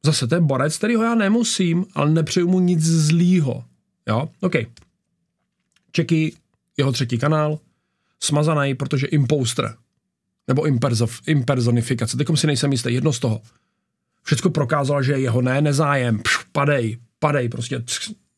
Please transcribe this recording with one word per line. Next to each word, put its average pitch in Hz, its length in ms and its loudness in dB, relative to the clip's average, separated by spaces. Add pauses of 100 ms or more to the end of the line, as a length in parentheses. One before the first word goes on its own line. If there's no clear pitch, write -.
Zase 143 220 0
to 120 80 0
je 180 60 2
borec, 143 380 0
kterýho 220 240 0
já 233 120 0
nemusím, 196 800 0
ale 147 160 2
nepřeju 165 380 2
mu 180 120 4
nic 180 240 2
zlýho. 165 800 2 (440)
Jo, 120 200 0 (120)
OK. 185 120 -2 (1400)
Čeky, 160 400 0 (440)
jeho 135 160 0
třetí 120 260 -2
kanál, 151 400 0 (600)
smazaný, 147 540 0
protože 135 320 -4
imposter. 135 680 -2 (720)
Nebo 131 140 2
imperzo-, 120 640 0
impersonifikace. 123 920 0
Teďkom 151 200 0
si 156 100 0
nejsem 143 260 0
jistý, 120 220 -2
jedno 143 180 0
z - 60 -4
toho. 110 240 -2 (800)
Všecko - 280 0
prokázalo, 143 520 0
že 135 100 0
je 135 80 0
jeho, 123 220 0
ne, 127 180 0
nezájem. 143 600 0
Pš, - 160 -2 (140)
padej, 135 460 0 (200)
padej, 143 300 0
prostě. 120 360 -6 (540)